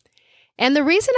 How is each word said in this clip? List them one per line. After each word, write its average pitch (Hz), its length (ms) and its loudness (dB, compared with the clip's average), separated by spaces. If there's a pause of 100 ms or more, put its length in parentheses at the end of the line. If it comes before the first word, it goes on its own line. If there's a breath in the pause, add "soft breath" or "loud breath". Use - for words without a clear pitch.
(600 soft breath)
And 262 160 0
the 294 80 0
reason 392 340 0